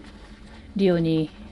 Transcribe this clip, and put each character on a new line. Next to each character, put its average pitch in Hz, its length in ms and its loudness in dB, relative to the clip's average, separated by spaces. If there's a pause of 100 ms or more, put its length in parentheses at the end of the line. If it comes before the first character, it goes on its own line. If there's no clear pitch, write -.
(760)
リ 196 140 4
オ 170 80 4
に 160 320 2 (220)